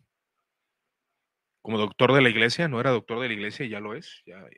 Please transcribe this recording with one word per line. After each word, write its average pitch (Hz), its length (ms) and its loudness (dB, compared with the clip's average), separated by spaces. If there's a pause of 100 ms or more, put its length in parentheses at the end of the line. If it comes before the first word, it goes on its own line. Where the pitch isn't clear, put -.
(1600)
como 110 160 -4
doctor 120 340 2
de 135 100 6
la 120 80 6
iglesia. 117 380 0
No 120 120 -2
era 131 100 0
doctor 117 300 -2
de 127 80 -6
la 113 60 -4
iglesia, 104 320 -8
ya 107 140 -8
lo 107 140 -10
es. - 320 -18
Ya 92 180 -20 (140)